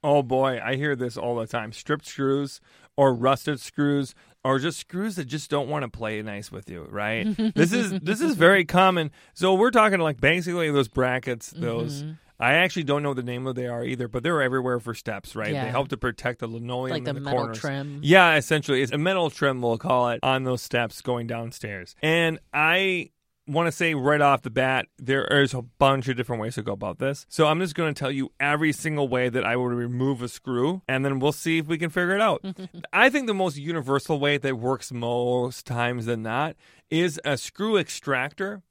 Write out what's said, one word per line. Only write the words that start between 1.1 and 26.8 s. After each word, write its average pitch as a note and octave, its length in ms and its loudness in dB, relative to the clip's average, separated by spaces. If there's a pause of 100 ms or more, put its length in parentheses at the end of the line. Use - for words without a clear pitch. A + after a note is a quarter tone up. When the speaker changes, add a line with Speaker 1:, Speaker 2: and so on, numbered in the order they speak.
Speaker 1:
all A#2+ 180 -2
the A2+ 100 -4
time. A2+ 280 -8
Stripped - 320 -4
screws C#3 560 -2 (340)
or C3+ 180 6
rusted C3 460 0
screws C#3+ 560 -2 (300)
or C3 140 2
just D#3 200 -4
screws F#3+ 380 -6
that D3+ 80 -6
just C#3+ 240 -8
don't C#3+ 180 0
wanna C#3+ 220 -4
play A2 320 -6
nice G#2 320 -10
with G2 160 -14
you, E2+ 200 -12
right? G#2+ 380 -2 (100)
Speaker 2:
<laughs> A3 160 0
Speaker 1:
This E3 200 4
is, G3+ 260 -2
this G#3+ 220 -2
is D#4+ 140 2
very F3+ 280 8
common. F3 480 4 (220)
So F#3+ 220 4
we're A3+ 160 4
talking, G#3+ 280 6
like, D3+ 220 0
basically E3 500 2
those C#3 160 4
brackets, B2+ 640 0
those C#3+ 520 -4
Speaker 2:
Mm-hmm. D#3 80 -10 (280)
Speaker 1:
I B2 140 4
actually F3 300 2
don't D3 200 0
know C#3+ 100 -2
the B2+ 100 -4
name B2 220 -6
of B2+ 100 -4
they B2 120 -6
are A#2+ 160 -6
either, B2 240 -4
but A#2 160 -6
they're D#3+ 180 2
everywhere B2+ 380 0
for A2+ 140 -8
steps, - 420 -10
right? G#2+ 120 -4
They D3+ 60 -2
Speaker 2:
Yeah. C3+ 120 -2
Speaker 1:
help B2+ 240 -2
to B2 80 -6
protect B2 420 -4
the A#2 80 -6
linoleum B2 460 -6
Speaker 2:
Like D#3 60 -4
Speaker 1:
in C3+ 40 -8
Speaker 2:
the C#3+ 120 -4
Speaker 1:
the C#3 40 -8
Speaker 2:
metal C#3 200 -2
Speaker 1:
corners. A2+ 200 -4
Speaker 2:
trim. C#3 440 -6
Speaker 1:
Yeah, E3 340 8
essentially. C#3+ 460 0
It's B2 100 -2
a C#3+ 40 -2
metal E3+ 320 0
trim, C3 320 0
we'll A#2 160 0
call B2 340 0
it, A#2 120 -4
on C3 220 0
those B2+ 160 -2
steps A#2+ 400 -2
going A#2+ 260 -4
downstairs. A#2 760 -10
And D#3+ 380 2 (140)
I F3 560 0 (400)
wanna E3 220 0
say E3 240 0
right D3 240 2
off C#3 220 6
the B2+ 100 -8
bat, C3 340 0 (140)
there C3 260 0 (160)
is C#3 120 2
a B2+ 100 -6
bunch C3+ 460 2
of B2 80 -2
different A#2+ 240 -4
ways A2+ 140 -6
to - 60 -6
go G#2 120 -4
about G2 260 -8